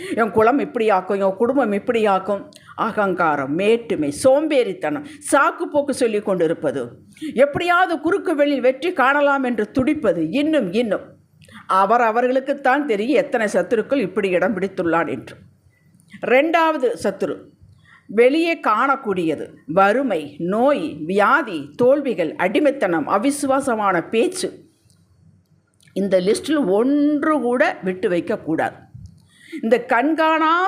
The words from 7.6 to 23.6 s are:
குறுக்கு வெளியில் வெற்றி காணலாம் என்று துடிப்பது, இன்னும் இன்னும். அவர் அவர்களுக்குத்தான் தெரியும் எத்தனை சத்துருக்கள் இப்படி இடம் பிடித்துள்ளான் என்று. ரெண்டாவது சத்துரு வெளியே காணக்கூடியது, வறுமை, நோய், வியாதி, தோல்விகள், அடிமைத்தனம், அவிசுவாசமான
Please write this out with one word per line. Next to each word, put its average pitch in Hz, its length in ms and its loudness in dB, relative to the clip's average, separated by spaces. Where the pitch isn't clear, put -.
குறுக்கு 349 360 -2
வெளியில் 285 260 2
வெற்றி 262 320 0
காணலாம் 277 500 2
என்று 220 280 -2
துடிப்பது, 240 580 0
இன்னும் 277 420 0
இன்னும். 214 340 -2
அவர் 196 340 2
அவர்களுக்குத்தான் 262 840 0
தெரியும் 226 380 0
எத்தனை 226 300 -2
சத்துருக்கள் 233 480 0
இப்படி 190 280 -2
இடம் 180 300 0
பிடித்துள்ளான் 170 500 -2
என்று. - 260 -10
ரெண்டாவது 311 800 2
சத்துரு 190 340 -4
வெளியே 302 580 2
காணக்கூடியது, 208 800 0
வறுமை, 190 720 0
நோய், 202 680 0
வியாதி, 202 680 0
தோல்விகள், 247 600 2
அடிமைத்தனம், 190 720 0
அவிசுவாசமான 226 1040 0